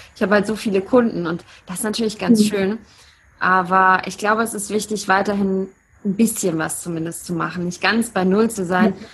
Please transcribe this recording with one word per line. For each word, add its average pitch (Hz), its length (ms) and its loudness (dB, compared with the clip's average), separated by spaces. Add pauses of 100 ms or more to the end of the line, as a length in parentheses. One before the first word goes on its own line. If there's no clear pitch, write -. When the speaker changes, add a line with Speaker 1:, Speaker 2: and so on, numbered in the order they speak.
(160)
Speaker 1:
Ich - 60 -4
habe 196 140 2
halt 208 120 2
so 220 80 -2
viele 196 260 0
Kunden.“ 208 460 2
Und 170 180 -6 (220)
das 180 100 -10
ist - 60 -6
natürlich 214 340 -4
ganz 214 220 4
Speaker 2:
Mhm. 208 60 6
Speaker 1:
schön, 208 320 0 (640)
aber 185 680 4
ich 190 100 -12
glaube, 214 240 0
es 220 120 -2
ist 202 180 -8
wichtig, 208 360 -4
weiterhin 196 600 0 (360)
ein 196 120 -2
bisschen 202 420 0
was 160 240 -4
zumindest 165 440 -8
zu 180 80 -6
machen, 165 320 -4
nicht 175 160 -8
ganz 220 280 0
bei 185 160 -2
Null 208 240 2
zu 208 160 -6
sein, 185 340 2
Speaker 2:
Ja. - 140 -16